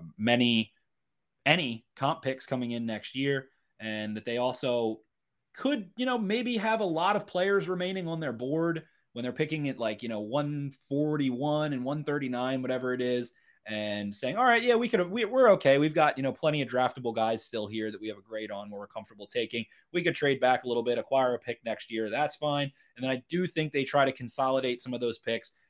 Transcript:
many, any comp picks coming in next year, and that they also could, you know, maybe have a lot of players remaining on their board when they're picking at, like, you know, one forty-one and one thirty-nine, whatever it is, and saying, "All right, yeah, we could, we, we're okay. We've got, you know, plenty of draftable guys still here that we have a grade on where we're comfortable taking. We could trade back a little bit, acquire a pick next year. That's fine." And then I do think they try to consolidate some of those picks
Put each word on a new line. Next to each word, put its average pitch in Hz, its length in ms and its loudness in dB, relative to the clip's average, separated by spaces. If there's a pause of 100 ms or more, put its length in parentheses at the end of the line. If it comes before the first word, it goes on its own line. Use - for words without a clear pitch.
(160)
many, 117 560 4 (720)
any 139 400 0 (100)
comp 143 280 -2
picks 131 240 -4
coming 123 240 -2
in 117 160 -4
next 107 280 -6
year, 135 340 -2 (300)
and 107 380 -6
that 107 80 -10
they 120 140 -2
also 123 640 0 (540)
could, 262 420 -2
you 254 100 -2
know, 254 100 0
maybe 233 400 -2
have 220 240 0
a 214 40 0
lot 180 320 2
of 202 100 -4
players 190 420 0
remaining 185 400 -4
on 165 120 -4
their 147 120 -4
board 160 520 -2 (280)
when 120 100 -8
they're 127 100 -4
picking 151 360 -2
at, 135 100 -6
like, 110 240 -2
you 120 60 -6
know, 110 120 -4
one 143 520 -4 (160)
forty-one 147 840 0
and 127 100 -4
one 147 200 -4
thirty-nine, 131 560 -2
whatever 127 320 -2
it 123 80 -2
is, 123 320 0 (340)
and 104 480 -4
saying, 131 220 -4
"All 240 80 2
right, 233 180 6
yeah, 240 120 4
we 233 160 2
could, 180 200 2
we, 226 140 -2
we're 240 280 6
okay. 139 260 6
We've 151 160 2
got, 156 240 4
you 131 40 -2
know, 135 100 0
plenty 151 280 2
of 123 80 -2
draftable 123 460 0
guys 113 280 0
still 107 240 -6
here 110 240 -4
that 104 100 -10
we 107 80 -8
have 101 100 -10
a 98 40 -20
grade 107 280 -10
on 104 200 -10
where 101 100 -12
we're 101 60 -12
comfortable 104 400 -14
taking. 117 380 -2 (260)
We 175 120 0
could 165 120 2
trade 139 240 2
back 127 260 4
a 127 40 -6
little 120 140 0
bit, 120 160 0
acquire 127 340 2
a 117 60 -2
pick - 260 -10
next 113 260 -6
year. 110 200 -2
That's 143 260 -2
fine." 143 340 -2 (260)
And 123 80 -6
then 131 60 0
I 131 200 -2
do 180 160 0
think 156 260 -4
they 139 120 0
try 139 200 4
to 135 80 4
consolidate 131 720 -2
some 127 100 -8
of 120 80 -4
those 117 180 -2
picks 113 340 -6 (180)